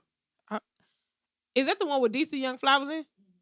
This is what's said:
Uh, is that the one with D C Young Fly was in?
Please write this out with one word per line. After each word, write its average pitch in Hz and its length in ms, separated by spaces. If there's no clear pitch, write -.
Uh, 107 80
is 262 120
that 339 120
the 381 80
one 277 140
with 233 120
D 269 120
C 277 160
Young 254 180
Fly 277 200
was 277 100
in? 311 160